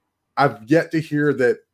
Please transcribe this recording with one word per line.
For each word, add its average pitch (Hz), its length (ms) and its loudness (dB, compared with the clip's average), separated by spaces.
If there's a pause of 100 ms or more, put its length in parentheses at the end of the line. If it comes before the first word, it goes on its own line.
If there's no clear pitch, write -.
(360)
I've 131 320 0
yet 165 240 2
to 165 80 -2
hear 147 360 -2
that 120 240 0 (140)